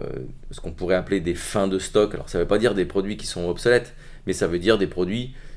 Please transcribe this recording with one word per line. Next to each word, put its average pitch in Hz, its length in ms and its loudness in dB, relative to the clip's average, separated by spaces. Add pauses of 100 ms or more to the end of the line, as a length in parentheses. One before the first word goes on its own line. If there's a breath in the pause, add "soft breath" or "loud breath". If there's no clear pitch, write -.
(500)
ce - 80 -12
qu'on 82 140 -8
pourrait 90 220 0
appeler 92 260 2
des 85 140 0
fins 98 340 0
de 95 100 2
stock. 104 360 2
Alors, - 160 -8
ça 92 80 -2
veut 85 80 2
pas 101 100 4
dire 110 180 2
des 92 120 2
produits 98 320 -2
qui - 80 -10
sont 87 200 -4
obsolètes, 120 480 2 (320 loud breath)
mais 92 60 0
ça 92 140 0
veut 85 120 0
dire 104 200 4
des 95 80 2
produits 101 480 -2 (220 loud breath)